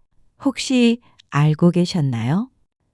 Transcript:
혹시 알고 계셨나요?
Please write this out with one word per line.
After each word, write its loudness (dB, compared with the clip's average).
혹시 0
알고 2
계셨나요? -2